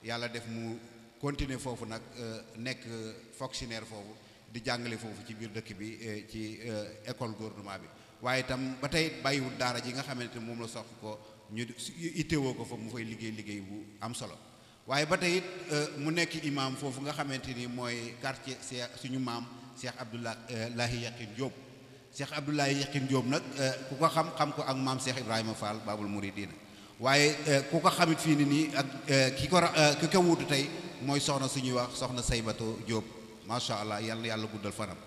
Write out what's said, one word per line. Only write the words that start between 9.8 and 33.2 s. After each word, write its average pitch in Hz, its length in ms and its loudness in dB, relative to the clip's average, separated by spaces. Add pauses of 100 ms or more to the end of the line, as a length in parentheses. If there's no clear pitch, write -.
ji 123 100 -4
nga 131 120 -4
xamante 123 360 -6
ne 113 60 -8
moom 117 160 -6
la 117 60 -6
sox 113 180 -10 (160)
ko, 107 180 -8 (320)
ñu 117 140 -2
di, 117 120 -10
su, - 200 -8
ittewoo 156 580 0
ko 113 80 -6
fa, 120 140 -8
mu 110 120 -8
fay 113 140 -6
liggéey 113 280 -6
liggéey 104 300 -6
bu 98 220 -10 (160)
am 113 140 -6
solo. 104 240 -10 (500)
Waaye 143 180 2
ba 170 120 2
tey 175 200 4
it, 180 60 0 (280)
eh, 151 160 2 (100)
mu 147 140 0
nekk 165 320 0
imam 135 320 0
foofu 135 260 -4
nga 143 120 -2
xamante 135 420 -4
ni 123 120 -4
mooy 120 540 -4
quartier 131 360 -4 (100)
Cheikh, 123 220 -6 (120)
suñu 131 180 -4
maam 120 260 -2 (340)
Cheikh 123 200 -6
Abdoulaye, 117 380 -6 (120)
eh, 117 260 -2
Lahi 120 280 0
Yakhine 117 320 -8
Diop. 127 180 -2 (600)
Cheikh 139 180 -6
Abdoulaye 143 460 2
Yakhine 139 280 0
Diop 131 180 4
nag, 131 160 2 (160)
eh, 131 140 4 (180)
ku 139 60 -4
ko 151 120 6
xam, 160 300 4
xam 151 160 4
ko 151 80 -4
ak 135 160 0
maam 131 220 2
Cheikh 127 200 0
Ibrahima 113 360 0
Fall 107 300 -2
Babul 104 220 -2
Mouridina. 98 440 -4 (480)
Waaye, 143 360 8 (120)
eh, 139 140 6 (100)
ku 165 80 4
ko 170 100 8
xamit 165 300 6
fii 156 160 6
ni 143 100 6
nii 143 300 4
ak, 135 100 2 (220)
eh, 135 280 8
ki - 120 0
ko 180 120 8
ra-, 165 160 6
eh, 151 240 10
ki 160 100 4
ko 190 120 8
wuutu 165 240 8
tey 143 240 2 (320)
mooy 139 180 4
soxna 139 280 2
suñuy 127 260 0
wax 123 240 2
soxna 127 240 0
Saybatu 113 640 0
Diop. 110 180 2 (440)